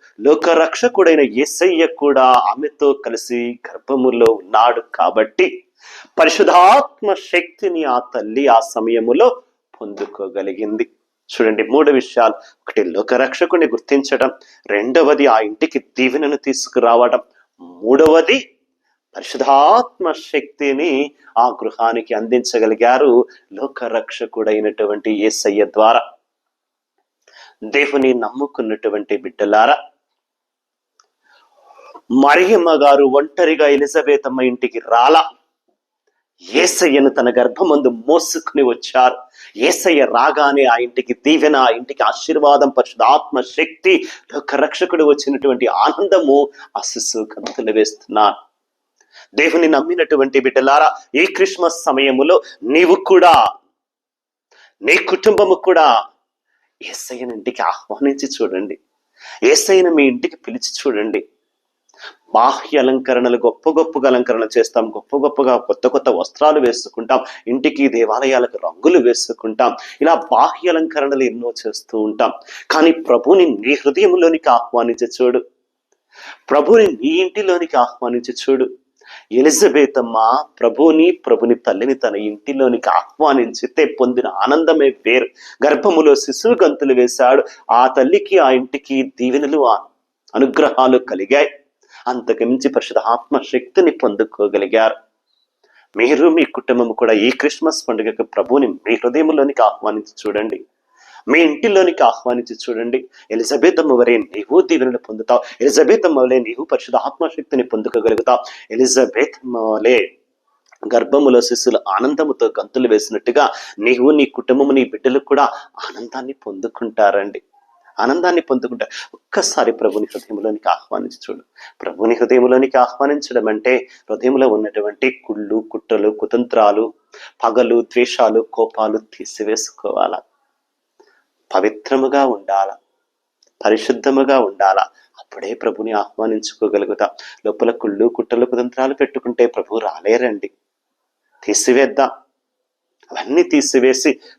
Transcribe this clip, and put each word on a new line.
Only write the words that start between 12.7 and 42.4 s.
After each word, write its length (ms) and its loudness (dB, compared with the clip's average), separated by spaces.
లోకరక్షకుడిని 880 -2
గుర్తించడం, 580 -2
రెండవది, 600 2
ఆ 120 4
ఇంటికి 400 -4
దీవెనను 580 -2
తీసుకురావడం, 840 0
మూడవది, 960 2
పరిశుద్ధాత్మ 960 0
శక్తిని 1000 -4
ఆ 100 4
గృహానికి 680 -4
అందించగలిగారు 1120 2
లోక 320 -10
రక్షకుడైనటువంటి 1300 -4
యేసయ్య 540 0
ద్వారా. 380 2
దేవుని 500 0
నమ్ముకున్నటువంటి 1000 -6
బిడ్డలారా, 640 0
మరియమ్మ 580 4
గారు 340 4
ఒంటరిగా 600 2
ఎలిజబెత్ 600 0
అమ్మ 140 -4
ఇంటికి 380 -2
రాలా. 520 2
యేసయ్యను 560 2
తన 200 0
గర్భమందు 580 0
మోసుకుని 720 -2
వచ్చారు. 540 0
యేసయ్య 480 2
రాగానే 600 2
ఆ 120 2
ఇంటికి 360 -4
దీవెన, 440 2
ఆ 120 4
ఇంటికి 340 -4
ఆశీర్వాదం, 680 2